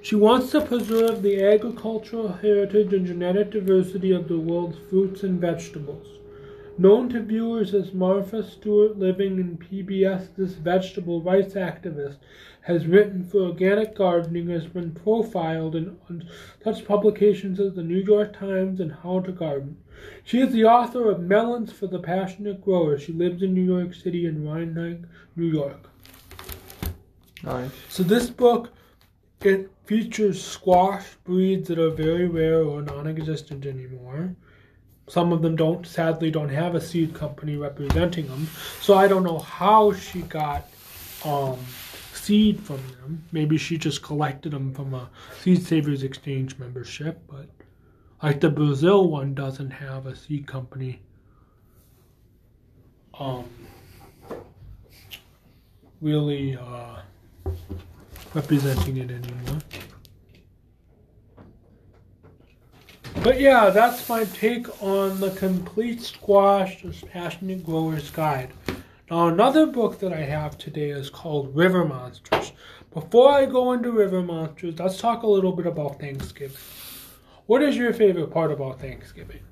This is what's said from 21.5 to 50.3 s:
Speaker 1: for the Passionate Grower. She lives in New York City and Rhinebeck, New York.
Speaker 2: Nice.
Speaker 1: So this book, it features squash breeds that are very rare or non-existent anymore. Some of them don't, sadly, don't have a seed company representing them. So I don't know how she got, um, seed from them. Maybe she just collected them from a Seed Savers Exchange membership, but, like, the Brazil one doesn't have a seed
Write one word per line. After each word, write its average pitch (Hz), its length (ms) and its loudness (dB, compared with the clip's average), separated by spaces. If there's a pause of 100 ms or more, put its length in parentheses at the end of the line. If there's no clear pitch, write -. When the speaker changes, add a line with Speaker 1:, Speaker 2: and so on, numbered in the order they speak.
Speaker 1:
for - 160 -10
the 180 140 -6
Passionate 190 600 -4
Grower. 165 380 2
She 165 140 -10
lives 175 280 0
in 190 140 0
New 185 80 4
York 180 320 0
City 175 320 -4
and 151 180 -4
Rhinebeck, 165 540 -6 (380)
New 170 100 -2
York. 151 440 -4 (1500)
Speaker 2:
Nice. 131 260 -6 (180)
Speaker 1:
So - 140 -4
this 233 280 2
book, 240 400 2 (720)
it 190 260 2 (160)
features 208 560 -2
squash 185 640 2 (200)
breeds 185 440 0
that 165 100 -2
are 160 120 2
very 165 380 0
rare 160 340 2
or 147 180 -2
non-existent 147 840 -8
anymore. 131 680 -10 (720)
Some 175 240 0
of 165 100 2
them 160 140 0
don't, 160 280 0
sadly, 165 460 -2
don't 151 180 -4
have 165 280 -2
a 156 40 0
seed 165 320 -2
company 147 440 -8
representing 147 720 -2
them. 143 180 -8 (340)
So 196 140 8
I 196 140 8
don't 190 160 4
know 165 160 0
how 208 520 6
she 185 300 -10
got, 147 460 -6 (560)
um, 139 340 -2 (560)
seed 208 460 4
from 139 180 -10 (220)
them. 156 320 -12
Maybe 156 260 2
she 165 180 -4
just 151 260 -4
collected 147 500 -4
them 135 200 -6
from 135 220 -8
a 123 160 -12 (300)
Seed 180 260 4
Savers 147 380 0
Exchange 131 560 -8
membership, 127 580 -10 (100)
but, 143 180 -18 (760)
like, 143 180 0
the 165 80 4
Brazil 151 600 4
one 139 260 -4
doesn't 135 380 -8
have 135 340 -14
a 131 80 -12
seed 143 320 -10